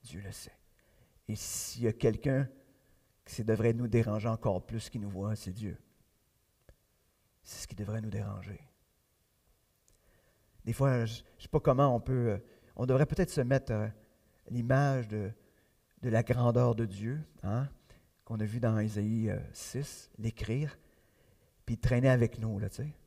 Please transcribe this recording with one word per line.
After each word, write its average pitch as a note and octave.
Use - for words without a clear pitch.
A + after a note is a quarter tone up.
Dieu -
le G2
sait. -
Et G#2+
s'il -
y A#2
a A2
quelqu'un C3
qui -
devrait A2
nous A#2+
déranger A2
encore G#2+
plus A2+
qu'il A2+
nous G2+
voit, G2+
c'est F#2+
Dieu. G#2+
C'est -
ce -
qui -
devrait G#2+
nous G#2+
déranger. G2+
Des A2+
fois, B2+
je A2+
ne -
sais -
pas D#3
comment C3+
on A2+
peut, B2
euh, G2
on B2
devrait C3
peut-être E3+
se C#3+
mettre, C3
euh, G#2+
l'image C3
de, G#2
de B2+
la A2+
grandeur A#2+
de A2+
Dieu, A2
hein, A#2
qu'on A2+
a G#2+
vu G#2+
dans A2+
Ésaïe, G#2+
euh, -
six, -
l'écrire, A2+
puis A#2
traîner B2+
avec A#2+
nous, G#2+
là, G#2
tu -
sais. D3+